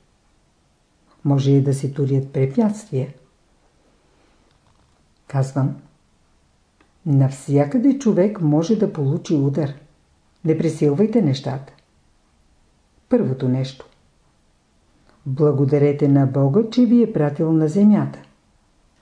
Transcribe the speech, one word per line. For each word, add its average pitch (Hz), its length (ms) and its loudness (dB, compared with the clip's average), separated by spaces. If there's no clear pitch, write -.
Може 139 360 2
да 139 140 -2
се 135 180 -6
турят 135 400 -4
препятствия." 139 800 -4
Казвам: 135 500 -4
Навсякъде 143 920 0
човек 196 420 0
може 165 380 0
да 202 140 -2
получи 151 420 -4
удар. 139 400 -2
Не 156 140 0
пресилвайте 165 640 0
нещата. 135 500 -4
Първото 131 400 0
нещо. 131 400 -4
Благодарете 143 840 2
на 139 180 4
Бога, 139 440 0
че 247 160 2
ви 240 160 4
е 220 100 0
пратил 156 400 0
на 156 160 2
земята. 190 540 2